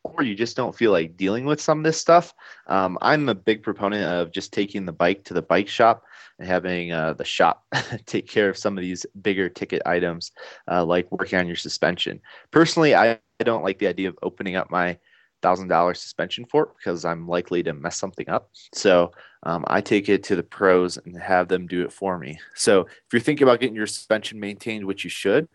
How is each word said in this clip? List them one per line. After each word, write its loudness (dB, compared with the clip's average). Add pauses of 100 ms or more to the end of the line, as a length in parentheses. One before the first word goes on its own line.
or -6
you -2
just -4
don't -4
feel 4
like 0
dealing -2
with -2
some 2
of -4
this 0
stuff, 4 (320)
um, 0
I'm 2
a 2
big -2
proponent -2
of -2
just -8
taking -4
the -8
bike 0
to -12
the 0
bike 0
shop 4 (340)
and -14
having, -2
uh, -2
the -8
shop 2 (220)
<laughs> -12
take -4
care 2
of -4
some -4
of -8
these -8 (160)
bigger 0
ticket -6
items, -2 (380)
uh, 2
like 0
working -2
on 0
your -8
suspension. -4 (300)
Personally, 4
I, 6
I -6
don't 0
like -2
the 0
idea -2
of -10
opening -6
up -4
my -2 (420)
thousand 0
dollar 2
suspension -8
fork -2
because -6
I'm -6
likely -2
to -2
mess -8
something -8
up. -4 (240)
So, 4 (320)
um, -4
I 2
take 0
it 4
to -2
the -2
pros 2
and -16
have 0
them -2
do -4
it -6
for -4
me. -12 (160)
So 4
if -8
you're 2
thinking 2
about 6
getting -4
your -4
suspension -4
maintained, -8
which -6
you -10
should, 0